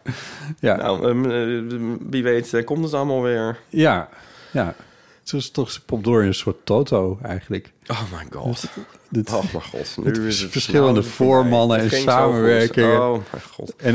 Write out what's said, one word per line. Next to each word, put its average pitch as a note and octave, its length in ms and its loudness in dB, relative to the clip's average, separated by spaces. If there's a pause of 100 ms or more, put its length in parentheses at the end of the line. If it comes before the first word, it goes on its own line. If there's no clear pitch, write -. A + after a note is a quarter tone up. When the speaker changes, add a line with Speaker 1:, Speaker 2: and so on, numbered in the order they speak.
(600)
Speaker 1:
ja. G#2+ 160 2
Speaker 2:
Nou, G2 320 -2
ehm, B2 240 0
eh, A#2 640 -4 (140)
wie C3 140 -2
weet, A#2+ 300 0
eh, A#2 100 0
komt D3+ 200 -2
het D#3 100 -4
allemaal C#3 280 0
weer. A#2+ 380 -2 (100)
Speaker 1:
Ja, B2+ 400 2 (420)
ja. F#2 240 -2 (480)
Het - 100 -14
is C#3+ 180 -6
toch, C3 200 -4
ze - 140 -12
popt A2 180 -4
door A#2 180 4
in G2+ 60 4
een F#2+ 60 2
soort - 320 -6
Toto G2+ 560 0
eigenlijk. F#2+ 500 -10 (160)
Speaker 2:
Oh A2+ 140 -6 (100)
my E2 140 -12 (140)
god. A#2+ 220 -6
Speaker 1:
Dit, - 80 -10 (400)
dit A2+ 240 -2
Speaker 2:
Oh A#2 100 0 (100)
my E2+ 80 -4
god. - 420 -10
Speaker 1:
met A2 140 0
Speaker 2:
Nu A2 100 -2
is G2+ 140 -2
het F#2+ 100 -8
Speaker 1:
verschillende A2+ 480 2
Speaker 2:
nou G2+ 60 2
voorbij. C3 300 4
Speaker 1:
voormannen A#2+ 440 4
Speaker 2:
Het A2 60 0
Speaker 1:
en A2 120 2
Speaker 2:
ging C3+ 120 0
zo B2 60 4
goed. C3 100 4
Speaker 1:
samenwerkingen. A#2 760 4 (100)
Speaker 2:
Oh - 20 2 (200)
my - 60 -10 (120)
god. - 240 -14
Speaker 1:
En A#2+ 180 0